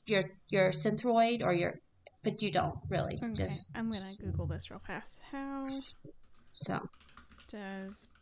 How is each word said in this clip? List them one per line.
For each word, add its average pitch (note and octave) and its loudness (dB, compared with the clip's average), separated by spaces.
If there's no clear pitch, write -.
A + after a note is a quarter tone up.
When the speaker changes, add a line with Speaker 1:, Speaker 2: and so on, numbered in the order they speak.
Speaker 1:
your, G3 6
your F#3+ 6
Synthroid A3+ 4
or F3+ 4
your, F3 0
but - 0
you G3+ 2
don't D#3 2
really. C#3 0
Speaker 2:
Okay, A3+ -4
Speaker 1:
Just F3+ -2
Speaker 2:
I'm A3+ -2
gonna G3 -4
Google F3 -2
this - -4
real - -12
fast. - -6
How C#4 -6
Speaker 1:
So. - -6
Speaker 2:
does G3 -6